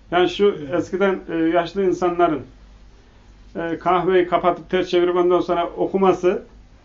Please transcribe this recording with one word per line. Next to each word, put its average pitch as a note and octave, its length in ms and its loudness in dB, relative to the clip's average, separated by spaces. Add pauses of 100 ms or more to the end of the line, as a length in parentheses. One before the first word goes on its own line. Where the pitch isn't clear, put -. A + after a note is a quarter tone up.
(120)
Yani F3 180 2
şu G3+ 280 0 (200)
eskiden, F#3+ 420 -2 (100)
e, E3 60 -6
yaşlı E3+ 500 0
insanların E3+ 560 0 (1120)
e, E3 240 -6
kahveyi F3+ 480 2
kapatıp F3 420 -2
ters F3+ 180 -2
çevirip F3 280 2
ondan F3+ 240 4
sonra E3+ 280 -2
okuması F#3+ 760 0 (420)